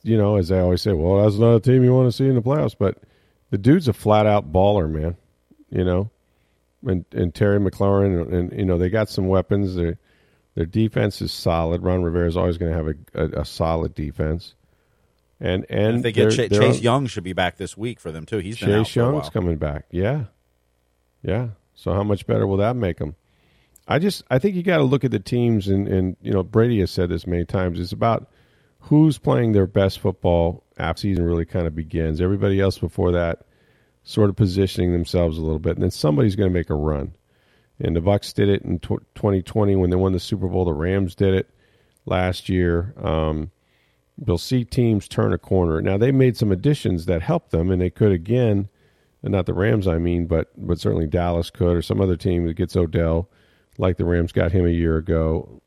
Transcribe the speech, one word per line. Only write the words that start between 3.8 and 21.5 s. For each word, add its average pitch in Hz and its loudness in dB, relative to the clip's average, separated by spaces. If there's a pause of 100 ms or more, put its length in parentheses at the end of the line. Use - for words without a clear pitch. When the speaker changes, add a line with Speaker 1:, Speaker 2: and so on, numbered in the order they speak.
Speaker 1:
a 104 2
flat-out 104 2
baller, 92 4
man, 78 -4 (540)
you 92 0
know. 90 0 (760)
And, 92 -2
and 87 -2
Terry 101 2
McLaurin, 98 0
and, - -6
and, 90 -2
you 104 -2
know, 92 2
they 90 2
got 107 0
some 95 -2
weapons. 95 0
Their, 85 -2 (560)
their 82 -2
defense 107 -2
is 92 -4
solid. 85 -2
Ron 90 0
Rivera's 85 0
always 87 0
gonna 85 -2
have 80 -2
a, 78 -4 (200)
a, 78 -2
a 78 -6
solid 82 -4
defense. 78 -6 (880)
And, 92 -2
and 110 0
Speaker 2:
If 123 -4
they 117 -2
get 104 2
Speaker 1:
they're, 107 4
Speaker 2:
Cha- 110 0
Speaker 1:
they're 101 2
Speaker 2:
Chase - 4
Speaker 1:
on - -6
Speaker 2:
Young 127 2
should 101 -8
be 90 -6
back 90 -2
this 92 -8
week 113 -10
for 82 -10
them, 78 -12
too. 110 -6
He's 101 -8
been - -2
Speaker 1:
Chase 101 4
Speaker 2:
out 110 0
for - -2
a - 4
Speaker 1:
Young's 143 0
Speaker 2:
while. - -12
Speaker 1:
coming 90 -2
back. 73 -6
Yeah. 113 -2 (960)
Yeah. 117 -4 (260)